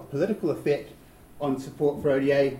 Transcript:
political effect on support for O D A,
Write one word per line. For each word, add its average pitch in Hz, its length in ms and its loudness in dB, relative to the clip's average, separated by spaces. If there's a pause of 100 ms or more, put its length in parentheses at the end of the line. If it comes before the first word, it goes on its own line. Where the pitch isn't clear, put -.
(120)
political 170 400 -2
effect - 400 -2 (480)
on 135 200 -2
support 147 440 -2
for 147 80 4
O 135 80 2
D 139 120 2
A, 139 280 4